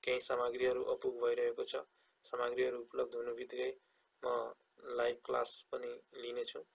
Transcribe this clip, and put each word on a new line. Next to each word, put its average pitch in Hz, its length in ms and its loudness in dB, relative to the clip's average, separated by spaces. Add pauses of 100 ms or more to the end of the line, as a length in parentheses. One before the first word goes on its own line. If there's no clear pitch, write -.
केही 127 160 2
सामग्रीहरू 123 640 2
अपुग 127 380 0
भइरहेको 120 420 2
छ, 127 120 -2 (480)
सामग्रीहरू 123 560 0
उपलब्ध 120 360 -4
हुनु 120 200 -2
बित्तिकै 123 360 -4 (540)
म 117 280 0 (320)
live 120 400 2
class 123 460 0
पनि 123 180 -4 (320)
लिनेछु। 120 380 -4 (160)